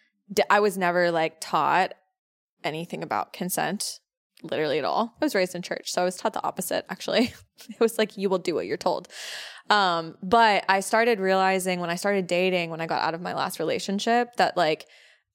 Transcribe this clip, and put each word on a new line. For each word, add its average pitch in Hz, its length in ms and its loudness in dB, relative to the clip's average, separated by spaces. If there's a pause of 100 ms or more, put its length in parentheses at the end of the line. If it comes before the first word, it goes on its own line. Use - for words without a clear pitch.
(320)
d-, 196 160 2
I 208 120 6
was 202 180 2
never, 175 320 2
like, 160 300 0
taught 156 520 2 (680)
anything 160 400 -6
about - 320 -4
consent, 180 680 -4 (420)
literally 151 360 -2
at 135 80 -4
all. 214 340 -2
I - 60 0
was 277 80 -2
raised 185 200 0
in 175 60 -8
church, - 320 -8
so - 80 0
I 180 60 2
was 185 100 -2
taught - 160 -4
the - 120 -6
opposite, - 440 -4
actually. - 500 -2
<laughs> - 40 -20 (260)
It 226 120 -16
was 226 180 0
like, 214 200 -2
"You 196 100 0
will 185 100 2
do 180 180 -2
what 87 100 -2
you're 117 100 -4
told." - 300 -2 (640)
Um, 175 520 2
but 214 460 6
I 196 120 4
started 226 400 2
realizing 190 580 2
when 175 100 -4
I 170 60 0
started 196 320 0
dating, 180 440 0
when 165 100 -8
I 165 60 -4
got 165 160 0
out 160 120 0
of 165 60 -8
my 175 120 -6
last 143 280 -4
relationship, 202 760 -2
that, - 200 2
like, 160 300 0 (480)